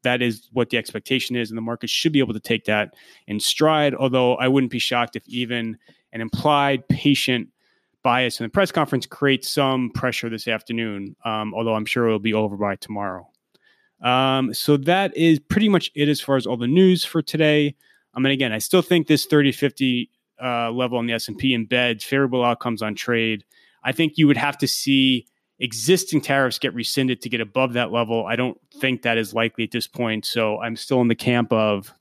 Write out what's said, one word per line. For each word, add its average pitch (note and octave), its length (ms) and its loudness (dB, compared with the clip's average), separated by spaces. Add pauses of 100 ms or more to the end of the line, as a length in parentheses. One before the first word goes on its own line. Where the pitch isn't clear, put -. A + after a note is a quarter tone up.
that B2 200 2
is A#2 300 -2
what A#2+ 180 0
the B2 80 0
expectation B2 580 -4
is, A2+ 140 -4
and A2+ 80 -8
the A2+ 40 -8
market A#2 280 -8
should - 220 0
be C#3+ 80 4
able A#2+ 120 0
to G#2+ 80 -6
take - 240 -4
that G#2+ 300 -2 (320)
in G#2 120 -6
stride, D3+ 560 2
although B2+ 420 2
I B2+ 120 0
wouldn't C3 240 2
be B2 60 -6
shocked A#2+ 360 -2
if - 140 -12
even A#2 480 -6 (360)
an A#2 80 -10
implied C#3 680 0
patient B2+ 600 0 (540)
bias B2 380 0
in A#2+ 40 -6
the A2 60 -8
press G3 220 0
conference C#3 340 0
creates C3+ 440 -2
some C3 400 0
pressure A#2+ 400 -4
this A2+ 180 -8
afternoon, A2 680 -6 (100)
um, A2 280 -4
although A2+ 220 -2
I'm G#2+ 100 -2
sure A#2+ 220 0
it'll A2 120 2
be G#2+ 140 -2
over G#2+ 240 -2
by G2+ 200 -2
tomorrow. G2+ 520 -10 (720)
Um, C3 540 2
so D3 240 2
that F3 380 0
is D#3+ 220 6
pretty G#3 300 2
much F#3 260 2
it D3 140 2
as C#3+ 120 0
far C#3 160 0
as B2+ 100 0
all A#2 100 -4
the A#2+ 100 -4
news F3+ 380 6
for - 160 -2
today. D3+ 540 2 (400)
Um, C3 100 -2
and C3+ 80 2
again, C3 200 0
I A2 60 -4
still F3 240 2
think E3+ 260 2
this D3 180 2
thirty C#3+ 260 4
fifty, B2+ 580 -2 (320)
uh, A#2+ 280 -2
level B2 260 -2
on A#2 100 -2
the A#2 60 -2
S A2+ 160 -6
and G#2 80 -10
P C3 180 0
embeds A#2+ 500 -2
favorable C3 400 0
outcomes A#2 360 -2
on G#2+ 140 -4
trade. A2+ 500 -2 (380)
I B2+ 100 -4
think D#3+ 260 0
you D#3 80 6
would C#3+ 100 6
have C#3+ 220 -2
to C3 100 -2
see C3 580 2 (320)
existing C3 640 0
tariffs C3+ 360 0
get A#2+ 160 -2
rescinded B2 460 -2
to - 80 -10
get A#2 120 -2
above A#2+ 340 -2
that A#2 180 -2
level. A#2 340 -2
I A2+ 100 -2
don't B2 220 -4 (160)
think C3 280 -2
that A#2 160 0
is G#2+ 160 -4
likely A2+ 300 -2
at G#2 60 -8
this A#2 160 -4
point. A2 380 -6
So G#2+ 360 -2
I'm A2+ 160 -8
still B2+ 260 0
in A#2+ 60 4
the A#2 60 2
camp A#2+ 380 0
of G#2+ 480 0